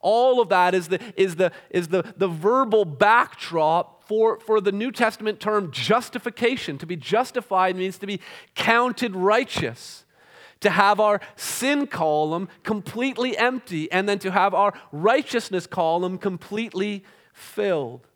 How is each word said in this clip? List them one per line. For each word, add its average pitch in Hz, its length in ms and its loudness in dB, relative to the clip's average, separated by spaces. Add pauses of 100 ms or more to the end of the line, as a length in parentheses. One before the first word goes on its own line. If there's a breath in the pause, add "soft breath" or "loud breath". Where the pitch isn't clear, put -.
All 247 380 4
of 220 80 2
that 180 260 4
is 180 140 0
the, 180 140 -2 (160 loud breath)
is 190 180 2
the, 180 160 2 (180 loud breath)
is 175 200 -2
the, 190 260 0
the 190 140 0
verbal 214 560 2
backdrop 165 1200 0
for, 220 340 2
for 220 220 2
the 196 100 0
New 214 220 -4
Testament 214 480 -2
term 202 300 -2
justification. 233 1040 -2
To 165 80 -12
be 175 100 -8
justified 185 800 0
means 185 220 -4
to 202 100 -10
be 202 140 -6 (340 loud breath)
counted 233 580 0
righteous, 185 920 -2 (560 loud breath)
to 202 80 4
have 196 320 4
our 208 180 2 (160 loud breath)
sin 285 500 -2
column 156 600 -2 (160 loud breath)
completely 233 760 -4
empty, 220 540 -2
and 190 160 0
then 202 120 0
to 190 120 -6
have 190 220 2
our 196 200 2 (200 loud breath)
righteousness 208 760 0
column 180 500 -2
completely 202 840 -6 (300 soft breath)
filled. 147 840 -4